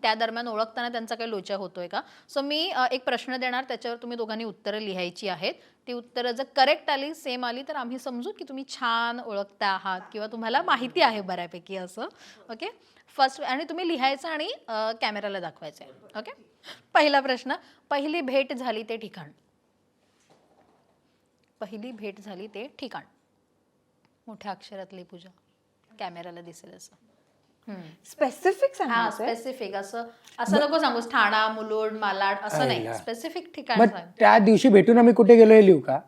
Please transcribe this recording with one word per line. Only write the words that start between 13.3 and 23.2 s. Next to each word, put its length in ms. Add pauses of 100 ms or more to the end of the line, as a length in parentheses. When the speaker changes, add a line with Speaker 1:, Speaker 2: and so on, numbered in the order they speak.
Speaker 1:
आणि 220
तुम्ही 240
लिहायचं 400
आणि, 220 (180)
अ, 240 (100)
कॅमेराला 380
दाखवायचं 440
आहे. 360
ओके, 120 (640)
पहिला 260
प्रश्न, 340 (360)
पहिली 320
भेट 320
झाली 300
ते 140
ठिकाण. 340 (2250)
पहिली 320
भेट 280
झाली 280
ते 320
ठिकाण. 220 (1300)